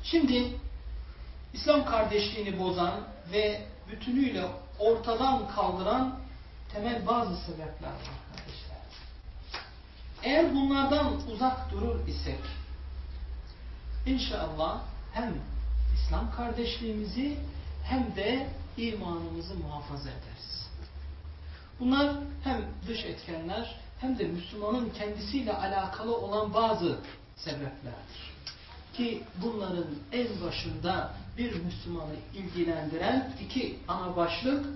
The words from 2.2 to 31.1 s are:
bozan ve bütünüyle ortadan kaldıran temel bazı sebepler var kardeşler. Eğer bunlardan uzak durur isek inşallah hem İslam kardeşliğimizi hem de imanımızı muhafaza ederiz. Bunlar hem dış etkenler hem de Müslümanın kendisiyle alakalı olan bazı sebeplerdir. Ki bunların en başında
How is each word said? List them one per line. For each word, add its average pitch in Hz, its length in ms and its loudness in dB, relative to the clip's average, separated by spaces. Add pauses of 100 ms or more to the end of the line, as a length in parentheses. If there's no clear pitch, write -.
bozan 175 360 2 (380)
ve 208 340 2 (240)
bütünüyle 233 540 2 (340)
ortadan 233 720 6
kaldıran 202 720 2 (540)
temel 208 340 0
bazı 202 300 4
sebepler 156 520 -6
var - 300 -8 (120)
kardeşler. - 480 -10 (1400)
Eğer 285 320 6
bunlardan 277 760 6
uzak 254 420 2
durur - 360 2
isek - 320 -2 (1700)
inşallah 160 720 2 (320)
hem 226 220 0 (600)
İslam 220 360 4
kardeşliğimizi 233 1080 0 (460)
hem 233 320 2
de 254 320 2 (280)
imanımızı 175 800 -2
muhafaza 147 540 -6
ederiz. - 600 -10 (1120)
Bunlar 277 320 8 (320)
hem 247 200 0 (240)
dış 226 160 -2
etkenler 175 760 -6 (200)
hem 254 180 2
de 196 60 2
Müslümanın 208 680 -2
kendisiyle 214 680 -2
alakalı 196 600 0
olan 202 380 2
bazı 190 440 6 (380)
sebeplerdir. - 1000 -8 (600)
Ki 233 300 0 (180)
bunların 185 440 0 (260)
en 240 140 2 (180)
başında 170 680 -2 (240)